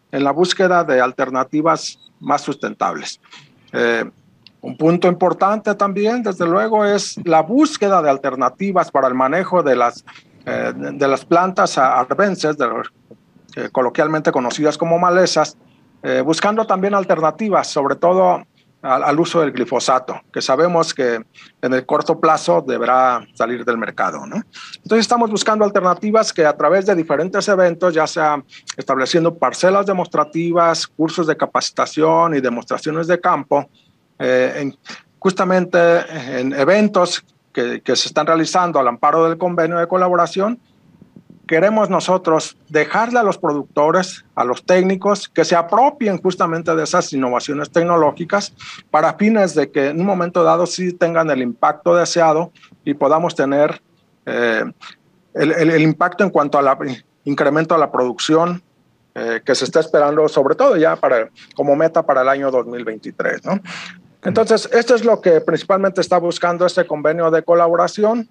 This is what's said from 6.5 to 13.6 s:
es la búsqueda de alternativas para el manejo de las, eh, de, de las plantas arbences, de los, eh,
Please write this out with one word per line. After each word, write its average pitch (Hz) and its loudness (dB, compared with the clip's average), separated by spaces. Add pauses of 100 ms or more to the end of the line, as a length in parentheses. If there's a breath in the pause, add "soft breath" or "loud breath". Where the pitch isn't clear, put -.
es 202 -2
la 160 2
búsqueda 202 2
de 151 2
alternativas 139 -2
para 135 0
el 127 0
manejo 165 0
de 135 2
las, 120 -2 (420 loud breath)
eh, 120 -6
de, 139 -10
de 139 -2
las 135 -2
plantas 180 0
arbences, 147 0
de 135 0
los, 113 -6 (600)
eh, 117 -8